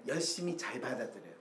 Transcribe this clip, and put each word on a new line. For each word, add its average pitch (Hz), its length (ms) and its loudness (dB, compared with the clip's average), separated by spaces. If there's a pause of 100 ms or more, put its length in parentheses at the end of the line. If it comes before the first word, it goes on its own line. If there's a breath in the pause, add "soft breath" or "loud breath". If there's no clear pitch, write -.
열심히 175 480 4
잘 - 240 -2
받아들여요. 123 600 -2